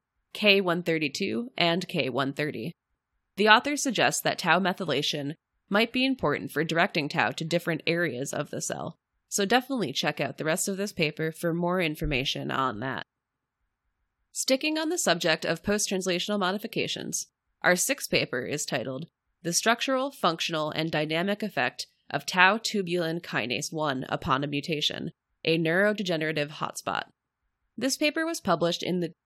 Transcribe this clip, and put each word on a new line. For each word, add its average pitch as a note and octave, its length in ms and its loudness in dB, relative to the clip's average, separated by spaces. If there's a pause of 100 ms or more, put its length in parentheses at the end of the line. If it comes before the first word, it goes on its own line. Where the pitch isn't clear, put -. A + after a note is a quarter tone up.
(320)
K G3+ 280 6
one F3+ 220 0
thirty-two E3 760 -2
and E3+ 320 2
K C3+ 200 -2
one C3+ 240 -2
thirty. D3 400 -6 (640)
The G#3+ 120 4
author A3 280 6
suggests E3+ 460 2
that - 160 0
tau E3+ 200 4
methylation D3+ 760 0 (340)
might G#3+ 240 2
be B3+ 120 0
important D3+ 460 0
for D3 140 -2
directing E3 440 0
tau B2 220 2
to D#3+ 140 -6
different E3 420 -2
areas D3 460 -2
of C#3+ 180 -4
the C3+ 100 -8
cell, - 360 -6 (320)
so G3+ 160 0
definitely A#3 480 0
check D3+ 280 -2
out C3+ 180 -4
the D3 60 -6
rest D#3+ 240 0
of G3 80 -4
this - 160 -6
paper D#3+ 380 -2
for E3 220 -2
more F3 280 0
information D3+ 720 -2
on B2+ 300 -2
that. B2 240 -6 (1300)
Sticking D4+ 460 0
on D#4 100 0
the E4+ 100 0
subject E3+ 460 2
of E3 180 0
post-translational G3 760 0
modifications, F#3+ 880 -2 (360)
our F3+ 120 6
sixth - 360 -2
paper B2 320 0
is A#2 220 -4
titled C3+ 440 -4 (340)
The E3+ 100 -4
Structural, B3+ 580 0
Functional, E3 600 0
and D#3+ 200 -2
Dynamic D#3+ 520 0
Effect C3+ 440 -2 (240)
of - 140 -4
Tau F#3+ 320 6
Tubulin F3 640 -2
Kinase B2 520 -4
one D3+ 360 -2
Upon C#3+ 340 0
a D3 40 -2
Mutation, C#3+ 640 -2 (320)
a E3 140 2
Neurodegenerative E3 960 0
Hotspot. - 520 -4 (720)
This B3+ 200 0
paper D#4 280 0
was E4 160 -4
published E3+ 420 0
in F3+ 180 0
the E3 120 -2 (140)